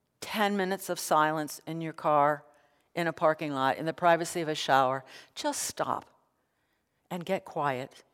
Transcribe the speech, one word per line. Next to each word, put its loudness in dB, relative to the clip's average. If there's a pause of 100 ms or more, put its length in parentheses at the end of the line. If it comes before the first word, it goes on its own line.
(200)
ten 0
minutes -2
of -4
silence 2
in -6
your -6
car, 4 (520)
in 0
a -2
parking 0
lot, 0
in -6
the -2
privacy 2
of -4
a -2
shower. 2 (320)
Just -4
stop -6 (1040)
and -8
get -2
quiet -6 (100)